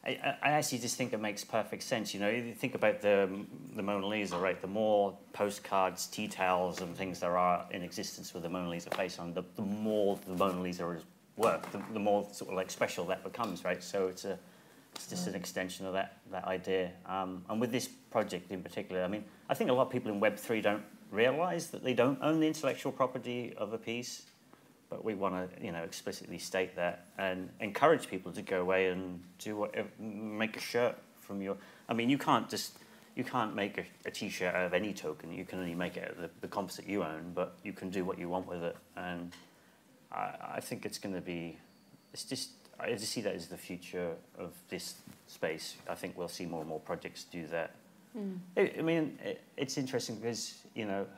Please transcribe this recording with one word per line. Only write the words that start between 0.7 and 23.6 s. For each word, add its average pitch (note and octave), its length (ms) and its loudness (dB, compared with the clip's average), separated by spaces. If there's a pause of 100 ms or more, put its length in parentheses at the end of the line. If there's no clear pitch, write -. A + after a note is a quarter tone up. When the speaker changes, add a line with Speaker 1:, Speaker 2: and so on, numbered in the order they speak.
Speaker 1:
just A#2 180 -2
think B2 160 0
it G#2+ 80 0
makes G#2 240 -2
perfect G#2+ 380 -2
sense. A2 320 0
You G2 60 -4
know, G#2 100 4
you A#2+ 240 0
think - 200 -2
about G#2 280 6
the, G2 260 8 (480)
the G#2 60 -2
Mona G2 240 2
Lisa, G2+ 320 0
right? F2+ 220 2
The F#2+ 60 -4
more G2+ 500 4 (180)
postcards, G2 720 2
tea G#2+ 200 -4
towels, F2+ 540 2
and F2 160 -4
things F#2 240 -4
there F2+ 160 4
are F2+ 340 4
in F2+ 120 -4
existence - 520 -6
with F2 80 -6
the E2+ 60 -4
Mona F2+ 200 -2
Lisa F2 220 -4
face F#2 280 -2
on, E2+ 160 -6
the, F2 100 -2 (120)
the A#2 60 -4
more G#2 640 4
the F#2 80 -6
Mona F2+ 260 2
Lisa F2 300 -2
is E2 120 -6 (340)
worth, G#2 360 2
the, G2+ 100 -6 (100)
the A2 80 -2
more G2+ 320 4
sort - 180 -8
of, F#2 60 0
like, F#2+ 140 0
special - 360 0
that F#2 160 0
becomes, G2 420 -4
right? F2+ 180 0
So F#2+ 260 0
it's F#2 160 -6
a F#2+ 140 -2 (560)
It's - 140 -10
just F3+ 180 -2
an - 80 -2
extension F#2 520 -4
of F#2 80 -2
that, - 240 0 (120)
that F#2+ 140 -4
idea. F#2 480 0 (140)
Um, F#2 420 -2
and A2 120 0
with A#2+ 120 2
this B2 160 0 (220)
project G2 400 0
in F#2+ 120 -4
particular, F#2 400 -2
I F2+ 60 2
mean, G#2+ 160 -2 (240)
I C3 60 2
think F3+ 160 2
a - 20 8
lot B2+ 140 6
of - 40 -8
people A#2 200 0
in G2+ 100 0
Web B2+ 160 6
three A2+ 240 2
don't G#2 220 4 (280)
realise D3+ 580 4
that - 140 -8
they B2+ 120 4
don't B2+ 280 8
own D#3+ 180 6
the D#3 60 8
intellectual C#3 460 2
property B2 640 0
of G#2 160 -2